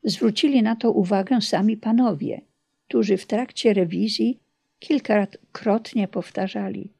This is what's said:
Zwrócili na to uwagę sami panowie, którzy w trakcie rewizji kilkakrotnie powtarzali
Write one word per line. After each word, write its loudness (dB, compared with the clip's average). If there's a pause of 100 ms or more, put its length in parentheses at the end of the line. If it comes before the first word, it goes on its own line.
Zwrócili 2
na 0
to 0
uwagę 0
sami 0
panowie, 0 (480)
którzy 2
w -8
trakcie 0
rewizji 0 (380)
kilkakrotnie -2
powtarzali -8